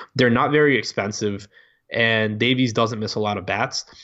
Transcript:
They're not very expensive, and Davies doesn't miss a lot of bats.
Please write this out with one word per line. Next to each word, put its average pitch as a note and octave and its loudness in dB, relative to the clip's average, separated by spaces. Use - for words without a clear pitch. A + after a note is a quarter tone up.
They're B2+ 4
not C3+ 2
very D3 4
expensive, G#2 -4
and A2 0
Davies B2+ 2
doesn't A2+ 0
miss G#2+ -6
a A2+ -4
lot G#2 -2
of F#2 -8
bats. G2+ -4